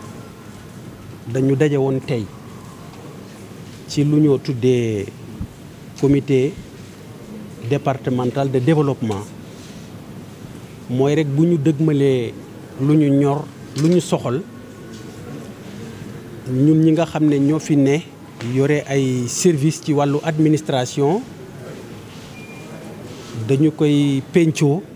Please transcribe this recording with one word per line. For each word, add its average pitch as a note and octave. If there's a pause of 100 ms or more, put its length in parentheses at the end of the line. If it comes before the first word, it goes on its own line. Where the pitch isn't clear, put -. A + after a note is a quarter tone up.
(1300)
dañu C3+
daje D3
woon C3+
tey A#2 (1600)
ci D3
lu D3
ñoo C#3+
tuddee A#2+ (920)
comité C#3 (1160)
départemental C3
de C3
développement. B2+ (1700)
Mooy C3+
rek D#3
bu D3
ñu F3
dëgmalee C#3 (480)
lu D3
ñu D3
ñor, C#3 (360)
lu D#3+
ñu F3+
soxal, C#3 (2000)
ñun D3
ñi D#3+
nga D#3
xam D#3
ne C#3+
ñoo C#3+
fi -
ne C#3 (560)
yore C#3+
ay C3
service D3+
ci D#3
wàllu C#3+
administration D3+ (2250)
dañu C#3
koy C#3+ (120)
pencoo D#3+ (140)